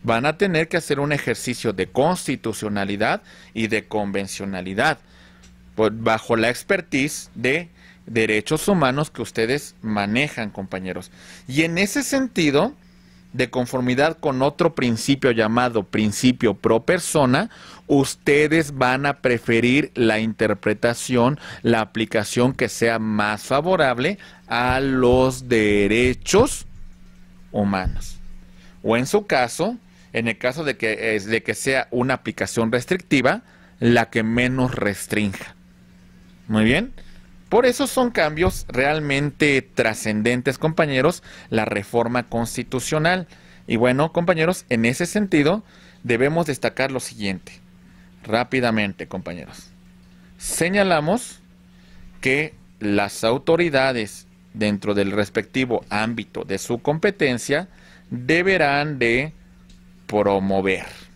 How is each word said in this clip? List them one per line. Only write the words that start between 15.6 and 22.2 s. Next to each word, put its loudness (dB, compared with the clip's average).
principio 2
pro 2
persona, 2
ustedes 2
van 2
a -2
preferir 2
la 2
interpretación, 0
la 4
aplicación 0